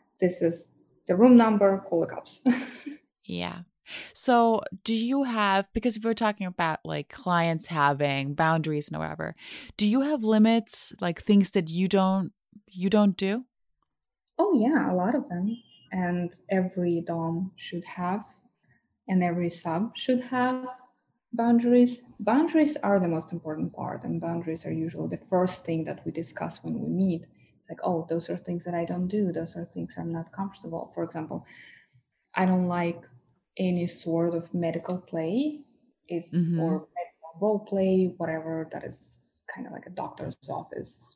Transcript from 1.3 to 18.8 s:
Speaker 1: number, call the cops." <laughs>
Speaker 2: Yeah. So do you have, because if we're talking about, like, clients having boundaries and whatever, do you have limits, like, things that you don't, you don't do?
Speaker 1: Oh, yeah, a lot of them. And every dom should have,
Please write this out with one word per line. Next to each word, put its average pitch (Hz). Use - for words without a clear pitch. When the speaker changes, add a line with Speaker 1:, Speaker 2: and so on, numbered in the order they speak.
Speaker 1:
number, 208
call 165
the 165
cops." -
<laughs> 254
Speaker 2:
Yeah. 175
So 233
do 220
you 240
have, 208
because 226
if 208
we're 226
talking 208
about, 165
like, 151
clients 165
having 143
boundaries 156
and 156
whatever, 156
do 208
you 240
have 285
limits, 220
like, 175
things 202
that 170
you 180
don't, 190
you 185
don't 208
do? 208
Speaker 1:
Oh, 392
yeah, 226
a 180
lot 190
of 262
them. 190
And 175
every 180
dom 170
should -
have, 185